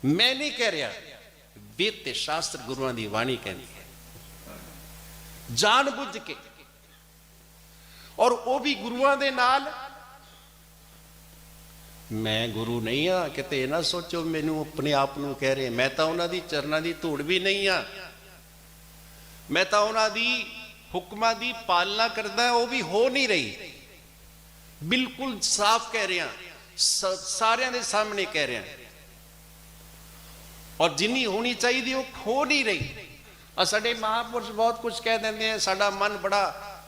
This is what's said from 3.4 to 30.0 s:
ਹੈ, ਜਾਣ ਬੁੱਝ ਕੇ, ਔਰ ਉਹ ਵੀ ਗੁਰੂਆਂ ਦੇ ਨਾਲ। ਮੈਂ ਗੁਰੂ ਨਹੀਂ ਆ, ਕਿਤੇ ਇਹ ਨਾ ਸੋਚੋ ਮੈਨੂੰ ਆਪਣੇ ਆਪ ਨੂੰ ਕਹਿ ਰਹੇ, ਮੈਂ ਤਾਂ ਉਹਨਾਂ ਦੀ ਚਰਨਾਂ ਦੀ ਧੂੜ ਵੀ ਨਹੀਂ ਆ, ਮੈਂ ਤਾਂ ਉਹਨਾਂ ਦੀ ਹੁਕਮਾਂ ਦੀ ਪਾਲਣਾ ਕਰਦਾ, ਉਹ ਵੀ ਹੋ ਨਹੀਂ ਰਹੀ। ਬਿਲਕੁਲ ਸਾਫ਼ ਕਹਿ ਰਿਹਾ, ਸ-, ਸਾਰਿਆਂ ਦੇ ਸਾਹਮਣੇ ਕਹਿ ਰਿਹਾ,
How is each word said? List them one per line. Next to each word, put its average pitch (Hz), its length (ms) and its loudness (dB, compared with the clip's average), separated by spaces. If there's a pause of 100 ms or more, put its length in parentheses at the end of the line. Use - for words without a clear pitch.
ਹੈ, - 80 -18 (1700)
ਜਾਣ 220 360 6
ਬੁੱਝ 269 280 -6
ਕੇ, - 180 -10 (1800)
ਔਰ 240 120 8
ਉਹ 247 280 0
ਵੀ 277 160 2
ਗੁਰੂਆਂ 247 420 2
ਦੇ 269 140 2
ਨਾਲ। 262 420 4 (2500)
ਮੈਂ 110 360 0
ਗੁਰੂ 113 340 -2
ਨਹੀਂ 135 280 2
ਆ, 180 180 2
ਕਿਤੇ 139 360 -2
ਇਹ 131 40 -2
ਨਾ 156 140 0
ਸੋਚੋ 170 420 -2
ਮੈਨੂੰ 160 380 0
ਆਪਣੇ 147 320 -2
ਆਪ 139 240 2
ਨੂੰ 143 180 -4
ਕਹਿ 135 200 2
ਰਹੇ, 131 140 -2
ਮੈਂ 123 200 2
ਤਾਂ 156 160 2
ਉਹਨਾਂ 170 240 0
ਦੀ 180 200 -4
ਚਰਨਾਂ 151 320 -2
ਦੀ 170 120 -4
ਧੂੜ 156 280 -2
ਵੀ 175 180 2
ਨਹੀਂ 196 300 2
ਆ, 160 160 2 (1700)
ਮੈਂ 175 140 4
ਤਾਂ 208 140 4
ਉਹਨਾਂ 220 300 4
ਦੀ 233 360 0 (500)
ਹੁਕਮਾਂ 226 400 0
ਦੀ 240 180 -4 (140)
ਪਾਲਣਾ 196 400 4
ਕਰਦਾ, 226 440 0
ਉਹ 240 160 4
ਵੀ 254 140 -2
ਹੋ 202 280 2
ਨਹੀਂ 262 180 2
ਰਹੀ। 160 440 0 (1120)
ਬਿਲਕੁਲ 247 560 -2
ਸਾਫ਼ 208 520 2
ਕਹਿ 214 160 0
ਰਿਹਾ, 180 200 0 (500)
ਸ-, - 280 2 (220)
ਸਾਰਿਆਂ 233 440 2
ਦੇ 240 100 -2
ਸਾਹਮਣੇ 208 440 0
ਕਹਿ 151 220 0
ਰਿਹਾ, 117 140 -4 (2250)